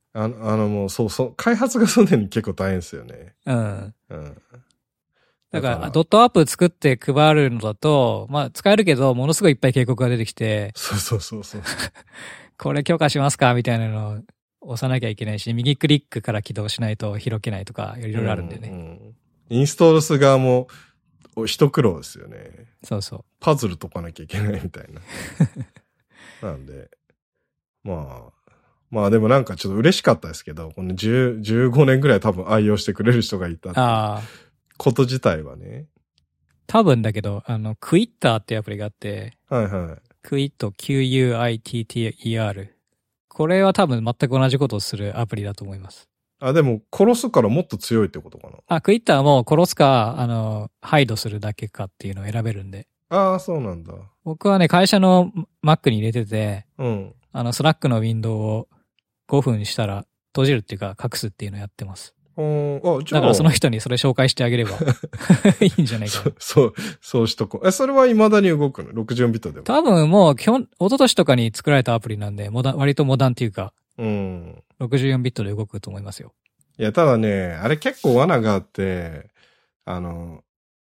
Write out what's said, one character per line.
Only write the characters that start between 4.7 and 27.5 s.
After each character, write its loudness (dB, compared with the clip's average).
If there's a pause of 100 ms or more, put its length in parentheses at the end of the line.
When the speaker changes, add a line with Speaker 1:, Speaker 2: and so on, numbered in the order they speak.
Speaker 2:
だ -4
か -2
ら、 -2
Speaker 1:
だ -6
か -8
ら、 -8
Speaker 2:
ド 2
ッ -4
ト 6
ア 8
ッ -2
プ 4
作 2
っ -2
て 0
配 2
る 2
の -4
だ -4
と、 0
ま -2
あ、 -8
使 2
え 8
る 2
け 4
ど、 4
も -2
の 2
す -2
ご 6
い 6
い 0
っ -20
ぱ 2
い 4
警 2
告 -2
が 2
出 0
て -2
き -8
て、 -2
Speaker 1:
そ -8
う -2
そ -2
う -6
そ -12
う -14
そ -16
う。 -12 (520)
Speaker 2:
<laughs> -20
こ -4
れ -2
許 2
可 2
し 0
ま 2
す -4
か？ 6
み 0
た 0
い 0
な -2
の -6 (380)
を -20
押 -8
さ -4
な -2
き -6
ゃ -4
い -6
け -10
な -4
い -8
し、 -6
右 -2
ク -2
リ 4
ッ -8
ク -8
か -6
ら -4
起 -14
動 -8
し -8
な -2
い -4
と -8
開 -6
け -8
な -8
い -12
と -16
か、 -10
い -14 (100)
ろ -4
い -2
ろ -2
あ -2
る -8
ん -10
で -14
ね。 -16
Speaker 1:
う -14
ん -14
う -14
ん -14
う -16
ん。 -20 (340)
イ 0
ン 4
ス -6
ト 6
ー 6
ル 4
す -4
る 2
側 6
も、 2 (680)
お-、 -6
一 2
苦 2
労 2
で -16
す -18
よ -20
ね。 -20 (160)
Speaker 2:
そ -6
う -6
そ -14
う。 -20 (160)
Speaker 1:
パ 2
ズ -4
ル -8
解 -14
か -10
な -14
き -20
ゃ -18
い -18
け -6
な -4
い -10
み -10
た -18
い -20
な。 -20 (1400)
Speaker 2:
<laughs> -10
Speaker 1:
な -12
ん -18
で、 -20 (920)